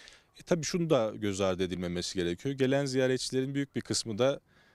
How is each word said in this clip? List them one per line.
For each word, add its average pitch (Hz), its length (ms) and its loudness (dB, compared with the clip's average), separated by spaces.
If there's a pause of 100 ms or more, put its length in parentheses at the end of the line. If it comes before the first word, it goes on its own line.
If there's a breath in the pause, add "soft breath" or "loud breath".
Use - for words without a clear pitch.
(380 loud breath)
E, - 40 -20
tabii 165 220 0
şunu 170 260 0
da 113 260 4
göz 101 240 0
ardı 92 220 2
edilmemesi 87 520 -2
gerekiyor. 87 400 -2
Gelen 135 320 2
ziyaretçilerin 131 680 0
büyük 139 220 -4
bir 117 40 -4
kısmı 107 380 -4
da 135 220 2 (340 soft breath)